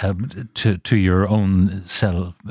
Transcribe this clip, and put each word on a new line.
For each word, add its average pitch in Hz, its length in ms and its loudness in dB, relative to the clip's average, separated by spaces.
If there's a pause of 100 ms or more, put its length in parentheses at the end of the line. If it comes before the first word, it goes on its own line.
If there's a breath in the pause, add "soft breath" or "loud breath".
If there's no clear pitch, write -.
um, 98 540 -6
to, 101 240 0
to - 160 -2
your 95 320 4
own 95 580 2
self, 90 480 -2 (180)